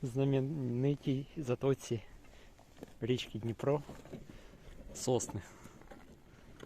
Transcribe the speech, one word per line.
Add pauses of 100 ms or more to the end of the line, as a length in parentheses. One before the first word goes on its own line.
знаменитій (100)
затоці (1000)
річки
Дніпро (1120)
Сосни. (1200)